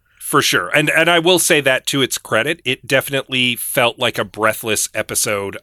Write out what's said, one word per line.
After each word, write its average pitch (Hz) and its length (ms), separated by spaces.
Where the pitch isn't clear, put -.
For 143 220
sure. 92 320
And, 147 160
and 160 180
I 175 100
will 175 200
say 156 240
that 131 240
to 139 160
its - 160
credit, 127 460
it 127 220
definitely 131 720
felt 120 420
like 120 200
a 113 60
breathless 107 680
episode 104 720